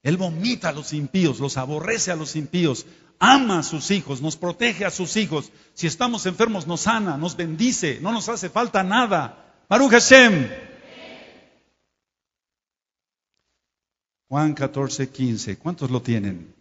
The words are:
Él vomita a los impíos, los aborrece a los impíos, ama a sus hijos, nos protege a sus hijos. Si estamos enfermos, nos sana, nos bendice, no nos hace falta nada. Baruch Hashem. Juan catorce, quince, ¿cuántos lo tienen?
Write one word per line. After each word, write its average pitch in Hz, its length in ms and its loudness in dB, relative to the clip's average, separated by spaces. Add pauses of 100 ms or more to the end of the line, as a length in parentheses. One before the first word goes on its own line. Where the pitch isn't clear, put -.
Él 156 160 0
vomita 185 520 -4
a 143 40 -6
los 147 200 -10
impíos, 147 460 0
los 139 180 -6
aborrece 156 540 -4
a 170 40 -2
los 156 200 -10
impíos, 156 520 -2 (320)
ama 226 400 4
a 147 40 -2
sus 160 280 -6
hijos, 139 280 -2
nos 156 160 -6
protege 185 480 -4
a 185 60 -2
sus 175 260 -6
hijos. 160 360 -2 (240)
Si 170 100 -6
estamos 233 400 -2
enfermos, 190 400 0
nos 165 160 -4
sana, 202 360 0
nos 165 200 -6
bendice, 165 640 -2
no 196 100 -4
nos 220 160 -4
hace 190 220 -6
falta 214 340 0
nada. 196 720 -2 (140)
Baruch 240 220 4
Hashem. 233 580 8 (3750)
Juan 151 280 0
catorce, 139 540 -4
quince, 113 500 -4
¿cuántos 151 320 -6
lo 123 100 -2
tienen? 101 600 -4